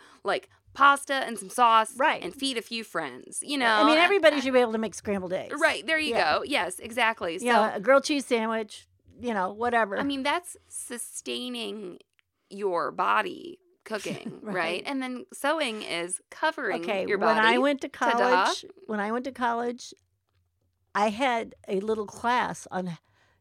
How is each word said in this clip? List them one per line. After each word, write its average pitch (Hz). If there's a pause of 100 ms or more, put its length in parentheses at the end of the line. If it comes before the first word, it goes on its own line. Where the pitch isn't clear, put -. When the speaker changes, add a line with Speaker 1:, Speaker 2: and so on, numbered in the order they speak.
(220)
Speaker 1:
like, 190 (240)
pasta 277
and 233
some 196
sauce 226
Speaker 2:
Right. 269
Speaker 1:
and 247
feed 269
a 220
few 226
friends," 139
you 285
Speaker 2:
I 277
Speaker 1:
know? 220
Speaker 2:
mean, 311
Speaker 1:
And 330
Speaker 2:
everybody 320
Speaker 1:
I 277
Speaker 2:
should 262
be 254
able 233
to 226
make 220
scrambled 185
eggs. 185
Speaker 1:
Right, 262
there 311
you 302
Speaker 2:
Yeah. 175
Speaker 1:
go. -
Yes, 208
exactly. 220
Speaker 2:
You 190
Speaker 1:
So 233
Speaker 2:
know, 220
a 214
grilled 269
cheese 285
sandwich, 220 (340)
you 233
know, 190
whatever. 220
Speaker 1:
I 285
mean, 277
that's 302 (120)
sustaining 233 (520)
your 185
body 196 (240)
cooking, 180
Speaker 2:
<laughs> -
Right. 214
Speaker 1:
right? 175
And 277
then 254
sewing 277
is 170 (100)
covering 285
Speaker 2:
Okay, 190
Speaker 1:
your 202
Speaker 2:
when 220
I 220 (120)
Speaker 1:
body. 247
Speaker 2:
went 277
to 302
Speaker 1:
Ta-da. 233
Speaker 2:
college, 320 (220)
when 214
I 208
went 247
to 269
college, 240 (1000)
I 208
had 233 (100)
a 196
little 214
class 214
on, 185 (420)